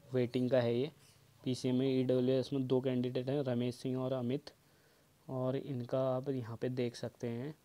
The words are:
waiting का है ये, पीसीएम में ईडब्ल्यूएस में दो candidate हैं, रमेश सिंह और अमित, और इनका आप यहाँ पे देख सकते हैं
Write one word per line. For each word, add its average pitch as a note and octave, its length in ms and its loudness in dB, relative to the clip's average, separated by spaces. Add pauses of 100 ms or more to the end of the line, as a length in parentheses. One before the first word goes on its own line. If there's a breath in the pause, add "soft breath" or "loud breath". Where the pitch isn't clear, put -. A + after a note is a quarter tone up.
(140)
waiting B2 360 2
का B2+ 100 6
है A#2+ 140 2
ये, C3 180 0 (500 loud breath)
पीसीएम B2+ 340 0
में C3 140 4
ईडब्ल्यूएस B2+ 640 2
में C3+ 140 0
दो B2+ 140 4
candidate B2+ 480 0
हैं, C#3+ 140 0
रमेश B2 320 0
सिंह B2+ 240 -4
और C3 140 -2
अमित, C3 400 -2 (760 soft breath)
और B2+ 280 -2
इनका C3 520 -2
आप C3 220 -2
यहाँ A#2 260 -4
पे B2+ 140 -2
देख B2 260 -2
सकते - 320 -6
हैं B2 260 -6 (100)